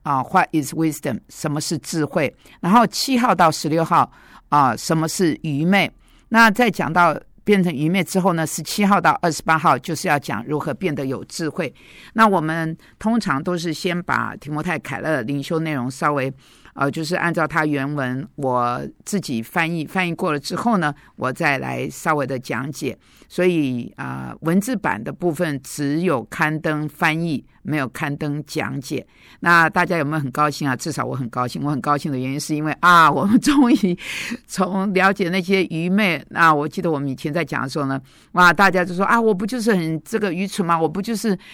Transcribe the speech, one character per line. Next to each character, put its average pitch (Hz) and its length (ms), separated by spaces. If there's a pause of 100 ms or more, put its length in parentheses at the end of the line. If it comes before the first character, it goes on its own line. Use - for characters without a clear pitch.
啊， 135 180
What - 320
is 147 180
wisdom？ 156 560
什 - 240
么 147 80
是 160 160
智 156 260
慧？ 143 320 (260)
然 175 120
后 233 140
七 - 320
号 233 160
到 175 160
十 - 180
六 160 160
号 156 260 (380)
啊， 135 260
什 - 220
么 160 100
是 165 360
愚 151 240
昧？ 185 260 (380)
那 226 200
在 226 200
讲 170 200
到 175 240 (300)
变 202 180
成 175 80
愚 151 200
昧 190 120
之 185 160
后 180 140
呢， 160 140
十 - 160
七 202 240
号 196 120
到 170 120 (100)
二 170 100
十 - 120
八 160 160
号 147 200
就 160 160
是 180 140
要 147 100
讲 117 280
如 147 120
何 143 140
变 165 220
得 143 100
有 131 220
智 - 200
慧。 147 260 (420)
那 226 120
我 196 140
们 160 340 (240)
通 226 220
常 143 220
都 180 140
是 170 140
先 170 340
把 117 320
提 - 120
摩 151 140
太 170 160
凯 117 220
勒 151 200
灵 139 220
修 165 160
内 160 160
容 127 160
稍 151 240
微， 135 180 (400)
呃， 139 180
就 160 140
是 160 100
按 170 180
照 160 140
他 156 200
原 143 280
文， 135 320 (100)
我 127 460 (220)
自 202 160
己 120 220
翻 165 280
译， 165 160
翻 185 220
译 165 60
过 175 180
了 147 80
之 - 160
后 208 220
呢， 147 160 (220)
我 127 140
再 139 280
来 127 320
稍 160 240
微 143 120
的 135 120
讲 131 340
解。 131 260 (300)
所 - 160
以， 143 520
呃， 131 440
文 165 180
字 220 160
版 113 280
的 143 100
部 - 200
分 147 300
只 147 400
有 151 220
刊 156 360
登 156 260
翻 156 320
译， 165 240 (200)
没 147 160
有 135 100
刊 143 300
登 147 280
讲 139 320
解。 - 280 (340)
那 170 300
大 180 160
家 170 100
有 156 80
没 147 100
有 156 60
很 135 100
高 151 200
兴 147 180
啊？ 127 80
至 151 160
少 135 100
我 127 140
很 127 140
高 123 180
兴。 151 160
我 143 60
很 139 100
高 147 160
兴 143 160
的 131 60
原 131 120
因 139 80
是 151 160
因 151 80
为， 151 180
啊， 170 300
我 139 140
们 196 160
终 277 320
于 180 260 (480)
从 190 460
了 185 180
解 190 200
那 190 100
些 190 240
愚 165 240
昧， 185 400
那 165 260
我 147 140
记 185 140
得 170 80
我 147 80
们 139 100
以 131 80
前 156 160
在 165 100
讲 139 200
的 131 80
时 160 80
候 143 80
呢， 135 120 (340)
哇， 175 200
大 190 180
家 180 140
就 180 100
说， 180 80
啊， 220 160
我 226 140
不 196 140
就 247 120
是 220 160
很 160 280
这 - 160
个 202 120
愚 185 160
蠢 190 200
吗？ 170 120
我 160 80
不 156 140
就 220 160
是 196 200 (180)